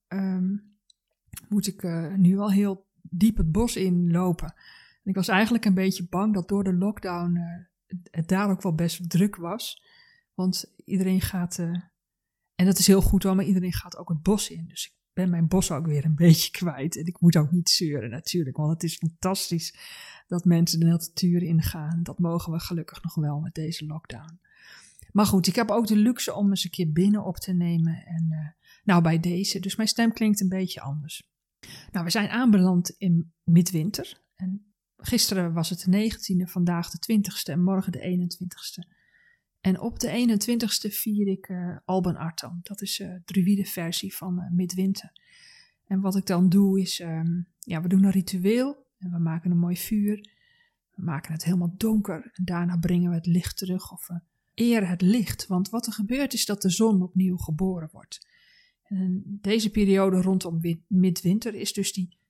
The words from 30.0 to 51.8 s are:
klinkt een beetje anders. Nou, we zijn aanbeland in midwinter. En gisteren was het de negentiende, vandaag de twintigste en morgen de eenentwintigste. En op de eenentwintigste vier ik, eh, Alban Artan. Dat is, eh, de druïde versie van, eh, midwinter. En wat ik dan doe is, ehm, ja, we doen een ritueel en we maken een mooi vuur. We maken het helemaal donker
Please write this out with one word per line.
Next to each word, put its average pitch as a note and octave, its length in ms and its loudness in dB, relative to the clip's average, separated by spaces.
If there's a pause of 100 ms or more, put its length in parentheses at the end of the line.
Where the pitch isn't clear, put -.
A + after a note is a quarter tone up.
klinkt G#3+ 280 0
een F#3+ 80 0
beetje F#3+ 320 -4
anders. D3 480 -10 (640)
Nou, F3 120 -6
we D#3+ 60 -4
zijn G#3 180 0
aanbeland F#3 600 4
in E3+ 420 0 (100)
midwinter. F3 800 2 (140)
En F#3+ 380 -8 (220)
gisteren - 560 -2
was E3 180 -2
het F3 100 -6
de F#3 100 0
negentiende, G3 560 0
vandaag F3 440 -2
de E3+ 80 -14
twintigste G3+ 540 -2
en F3 100 0
morgen F#3+ 300 0
de - 80 -10
eenentwintigste. F3+ 840 -6 (760)
En F#3 200 0
op A#3 200 -6
de A#3+ 100 -2
eenentwintigste A#3 800 0
vier G#3 360 -2
ik, F#3+ 220 -4
eh, F3+ 360 -8
Alban F3+ 320 0
Artan. E3 460 -10
Dat G3 200 -14
is, - 180 -8
eh, F#3+ 80 -10
de F3+ 160 -14
druïde G3 400 2
versie F#3 520 -6
van, F3+ 240 -4
eh, F3+ 100 -8
midwinter. F#3 640 -2 (720)
En F#3+ 140 -2
wat F#3+ 160 0
ik F#3+ 100 -2
dan F#3 220 4
doe F#3+ 320 6
is, F#3 200 -4
ehm, E3 420 -4 (160)
ja, D#3+ 240 -6
we F3+ 60 -4
doen F#3+ 160 6
een G3 60 6
ritueel G3 760 0 (120)
en F#3 120 -10
we E3+ 80 -4
maken E3 320 -2
een E3+ 80 4
mooi F3 180 0
vuur. G#3 540 -2 (640)
We F#3 80 -12
maken E3 300 -6
het D#3 120 -8
helemaal F3 320 0
donker G#3+ 560 -2